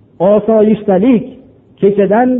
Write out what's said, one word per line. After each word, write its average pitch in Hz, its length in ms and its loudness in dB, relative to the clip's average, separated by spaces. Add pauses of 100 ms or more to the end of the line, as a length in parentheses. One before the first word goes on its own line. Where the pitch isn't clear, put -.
(200)
osoyishtalik, 214 1040 0 (560)
kechadan 202 480 0 (100)